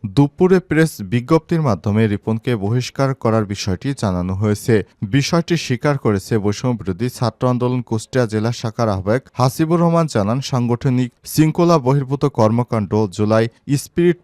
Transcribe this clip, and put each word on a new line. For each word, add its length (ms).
দুপুরে 460
প্রেস 320
বিজ্ঞপ্তির 560
মাধ্যমে 420
রিপনকে 520
বহিষ্কার 580
করার 320
বিষয়টি 420
জানানো 340
হয়েছে। 400
বিষয়টি 440
স্বীকার 420
করেছে 400
বৈষম্য 400
বিরোধী 320
ছাত্র 360
আন্দোলন 360
কুষ্টিয়া 440
জেলা 260
শাখার 360
আহ্বায়ক 360
হাসিবুর 480
রহমান। 240
জানান, 360
সাংগঠনিক 680
শৃঙ্খলা 540
বহির্ভূত 540
কর্মকাণ্ড, 600
জুলাই 360
স্পিরিট 460